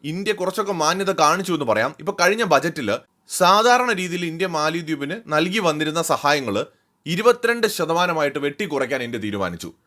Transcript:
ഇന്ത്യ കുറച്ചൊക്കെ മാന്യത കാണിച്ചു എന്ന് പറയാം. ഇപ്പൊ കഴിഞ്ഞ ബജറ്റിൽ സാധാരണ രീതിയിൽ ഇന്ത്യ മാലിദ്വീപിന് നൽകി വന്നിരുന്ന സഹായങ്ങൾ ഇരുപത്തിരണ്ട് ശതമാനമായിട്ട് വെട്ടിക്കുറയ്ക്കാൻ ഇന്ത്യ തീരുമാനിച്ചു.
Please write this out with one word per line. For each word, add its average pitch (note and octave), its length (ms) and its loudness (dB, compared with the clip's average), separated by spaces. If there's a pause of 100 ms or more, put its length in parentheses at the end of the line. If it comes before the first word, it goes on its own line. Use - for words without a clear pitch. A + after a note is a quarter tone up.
ഇന്ത്യ F#3+ 280 -4
കുറച്ചൊക്കെ F#3+ 400 -4
മാന്യത F3+ 400 0
കാണിച്ചു E3+ 400 2
എന്ന് D3 120 -2
പറയാം. A2+ 340 2
ഇപ്പൊ F#3+ 220 -6
കഴിഞ്ഞ G#3 240 2
ബജറ്റിൽ C#3 540 2 (300)
സാധാരണ A3+ 640 4
രീതിയിൽ F3+ 340 -4
ഇന്ത്യ E3 200 -4
മാലിദ്വീപിന് D#3 720 -4 (100)
നൽകി E3 320 0
വന്നിരുന്ന D#3 440 0
സഹായങ്ങൾ C#3 640 0 (400)
ഇരുപത്തിരണ്ട് A#3 600 2
ശതമാനമായിട്ട് D#3+ 720 0
വെട്ടിക്കുറയ്ക്കാൻ C#3+ 640 -2
ഇന്ത്യ A#2+ 160 -6
തീരുമാനിച്ചു. F#2+ 540 -6 (140)